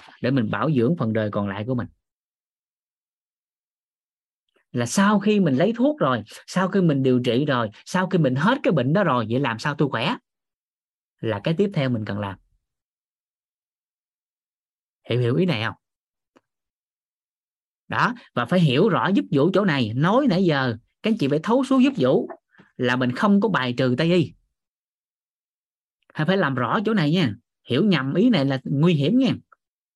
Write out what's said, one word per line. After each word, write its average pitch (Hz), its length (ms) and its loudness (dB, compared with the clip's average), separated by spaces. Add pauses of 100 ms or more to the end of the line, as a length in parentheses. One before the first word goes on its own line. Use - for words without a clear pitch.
(220)
để 123 100 -2
mình 117 200 0
bảo 107 200 -2
dưỡng 131 260 2
phần 110 160 -2
đời 107 180 -2
còn 101 160 -4
lại 101 200 -8
của 127 80 -4
mình. 104 120 -6 (2750)
Là 120 140 -2
sau 202 340 2
khi 208 200 2
mình 147 180 2
lấy 202 180 0
thuốc 294 240 0
rồi, 123 240 0 (240)
sau 185 200 -2
khi 190 140 0
mình 143 220 2
điều 127 200 2
trị 123 220 0
rồi, 123 240 -2 (160)
sau 180 240 0
khi 190 80 0
mình 131 180 2
hết 202 280 2
cái 269 80 2
bệnh 139 220 0
đó 202 100 2
rồi, 123 260 0
vậy 123 100 -2
làm 117 200 -4
sao 147 160 -4
tôi 147 140 0
khỏe? 147 260 -4 (1040)
Là 107 240 -4
cái 165 140 -2
tiếp 202 160 0
theo 135 160 -2
mình 110 160 -4
cần 101 140 -6
làm. 98 200 -8 (2750)
Hiểu, 123 100 0
hiểu 123 160 0
ý 175 100 2
này 117 200 -2
không? 110 100 -6 (2000)
Đó, 151 260 0 (200)
và 123 120 -2
phải 180 140 2
hiểu 160 300 4
rõ 135 180 0
giúp 202 240 0
Vũ 147 220 2
chỗ 202 120 2
này. 131 300 0
Nói 202 340 2
nãy 185 140 2
giờ, 135 340 0 (260)
các 220 80 -2
anh 220 60 0
chị 143 100 -2
phải 143 160 0
thấu 247 200 0
suốt 262 160 2
giúp 269 180 4
Vũ 151 320 2 (480)
là 127 180 0
mình 123 200 0
không 202 260 2
có 220 80 0
bài 127 280 -2
trừ 127 200 0
Tây 165 160 2
y. 180 200 0 (1800)
Hay 156 140 -4
phải 190 100 2
làm 143 180 0
rõ 123 300 -2
chỗ 214 80 0
này 156 180 0
nha. 156 240 0 (280)
Hiểu 143 220 0
nhầm 139 280 0
ý 214 160 2
này 156 160 2
là 135 180 -2
nguy 156 300 2
hiểm 151 240 0
nha. 240 160 2 (640)